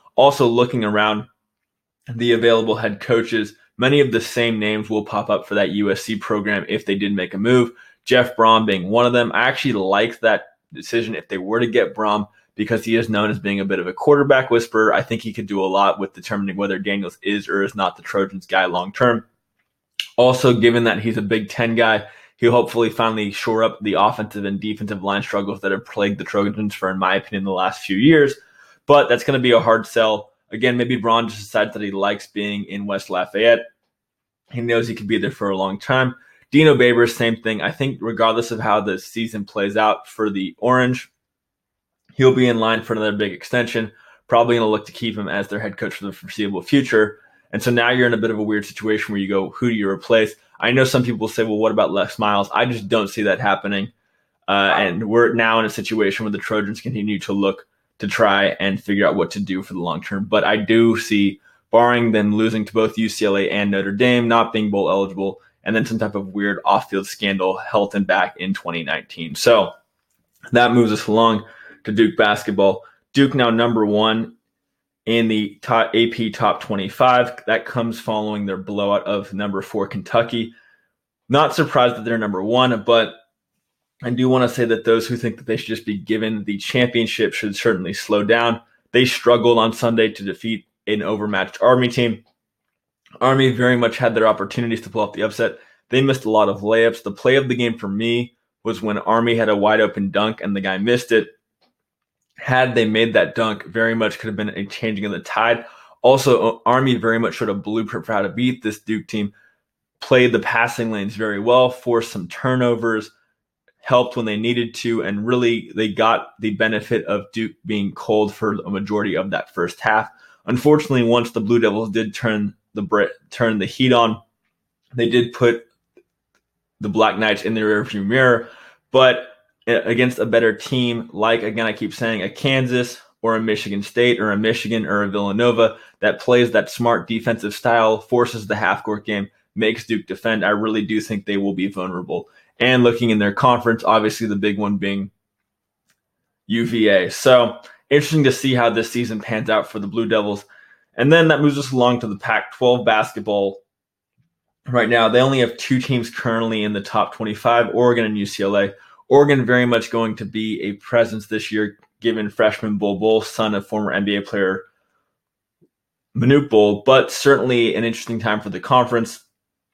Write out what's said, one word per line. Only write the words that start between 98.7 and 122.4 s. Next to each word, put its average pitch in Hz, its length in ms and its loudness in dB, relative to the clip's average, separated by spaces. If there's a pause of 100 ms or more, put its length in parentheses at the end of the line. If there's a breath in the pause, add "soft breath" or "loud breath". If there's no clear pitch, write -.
when 104 160 -2
Army 117 340 2
had 113 160 0
a 104 60 2
wide 107 260 2
open 101 300 -2
dunk 107 300 -2
and 101 140 -6
the 98 60 -4
guy 95 160 -4
missed 120 340 0
it. 110 180 2 (1080)
Had 127 380 0
they 117 100 2
made 110 280 0
that 92 200 2
dunk, 110 320 -4
very 113 300 -2
much 110 240 -2
could 113 80 -10
have 107 80 -8
been 104 140 -6
a 98 180 -8
changing 104 380 -6
of 101 60 -6
the 85 100 -8
tide. 120 440 -2 (380 loud breath)
Also, 127 440 4
uh, - 200 -2
Army 127 300 2
very 113 200 0
much 113 160 -2
showed 107 160 -6
a 98 60 -2
blueprint 107 500 -6
for 110 80 -6
how 101 80 0
to 98 80 -2
beat 123 320 -2
this 107 180 -6
Duke - 280 -6
team, 104 260 -6 (680 soft breath)
played 127 320 4
the 113 60 4
passing 117 520 -2
lanes 101 240 -6
very 104 240 -6
well, 123 320 4
forced 117 400 -2
some 87 160 -10
turnovers, 117 800 -2 (720)
helped 123 380 0
when 117 80 -4
they 104 100 -4
needed 117 400 -2
to, 113 260 -4
and 101 240 -4
really 120 480 0
they 110 140 -2
got 110 540 0
the 107 140 -2
benefit 110 500 -2
of 101 260 -6
Duke 110 220 -6 (120)
being 101 280 -4
cold 107 400 -2
for 107 220 -4 (100)
a - 40 -12
majority 101 460 -4
of 95 160 -4
that - 240 -8
first 87 240 -4
half. 110 300 0 (360 soft breath)
Unfortunately, 135 580 2
once 117 280 2
the 117 80 -4
Blue 113 200 2
Devils 110 300 0
did 107 240 -4
turn 107 400 -2 (200)